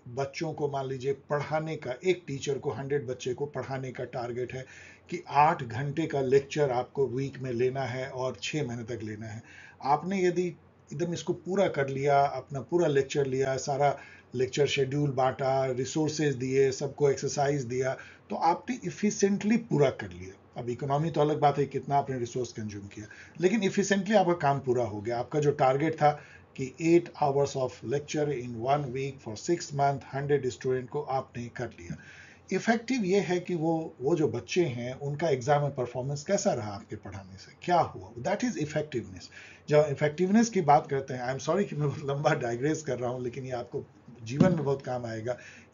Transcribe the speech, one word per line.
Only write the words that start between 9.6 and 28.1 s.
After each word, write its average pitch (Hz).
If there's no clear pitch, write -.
आपने 180
यदि 175
एकदम 170
इसको 170
पूरा 190
कर 135
लिया, 139
अपना 135
पूरा 175
lecture 139
लिया, 131
सारा 139
lecture 131
schedule 139
बांटा, 131
resources 143
दिए, 131
सबको 143
exercise 143
दिया, 127
तो 208
आपने 180
efficiently 202
पूरा 151
कर 101
लिया। -
अब 117
economy 143
तो 147
अलग 151
बात 143
है, 143
कितना 139
आपने 135
resource 120
consume 101
किया, 107
लेकिन 190
efficiently 196
आपका 175
काम 139
पूरा 123
हो 104
गया। 117
आपका 147
जो 143
टारगेट 143
था 147
कि 131
eight 170
hours 139
of 131
lecture 147